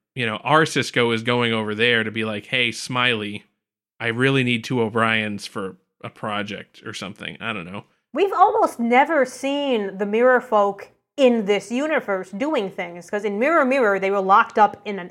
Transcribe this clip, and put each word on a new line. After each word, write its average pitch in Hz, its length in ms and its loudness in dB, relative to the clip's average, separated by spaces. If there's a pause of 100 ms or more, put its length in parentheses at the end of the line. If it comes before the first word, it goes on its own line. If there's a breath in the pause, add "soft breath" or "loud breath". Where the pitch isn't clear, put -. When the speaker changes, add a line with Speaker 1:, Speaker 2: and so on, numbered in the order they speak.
(160)
Speaker 1:
you 123 100 -2
know, 107 120 -4
our 151 280 2
Cisco 120 460 0
is 113 100 -2
going 120 300 0
over 107 220 -4
there 117 300 2
to 107 60 -6
be 110 140 -4
like, 107 220 -6
"Hey, 123 260 0
Smiley, 113 720 -4 (560)
I 117 80 -4
really 131 360 2
need 120 200 0
two 123 180 0
O'Briens 110 640 0
for 95 300 -8 (260)
a - 80 -12
project 104 760 -8
or 110 80 -12
something." 87 480 -12
I 113 120 -6
don't 92 120 -8
know. 95 200 -14 (300)
Speaker 2:
We've 381 200 0
almost 403 440 2
never 262 460 2
seen 254 720 -4
the 202 80 -4
Mirror 240 380 2
folk 202 480 0 (260)
in 240 300 4
this 202 260 0
universe 240 580 -2
doing 233 400 -2
things, 175 380 -10
'cause 208 160 -4
in 202 140 -2
Mirror 294 260 4
Mirror, 240 360 2
they 190 100 0
were 202 100 0
locked 202 380 4
up 208 260 4
in 202 140 -6
an 180 120 -10